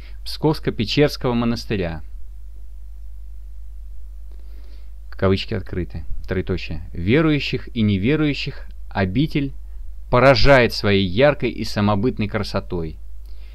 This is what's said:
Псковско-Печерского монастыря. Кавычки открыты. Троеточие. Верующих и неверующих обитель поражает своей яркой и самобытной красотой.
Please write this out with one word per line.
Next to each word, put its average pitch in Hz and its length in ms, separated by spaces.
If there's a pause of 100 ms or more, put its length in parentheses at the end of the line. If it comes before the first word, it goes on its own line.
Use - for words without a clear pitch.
(260)
Псковско-Печерского 143 1080
монастыря. 110 680 (3000)
Кавычки - 440
открыты. 92 480 (240)
Троеточие. 90 540 (120)
Верующих 131 800
и 117 60
неверующих 131 880 (220)
обитель 135 640 (580)
поражает 123 640
своей 98 340
яркой 127 420
и - 140
самобытной 104 640
красотой. 92 680 (580)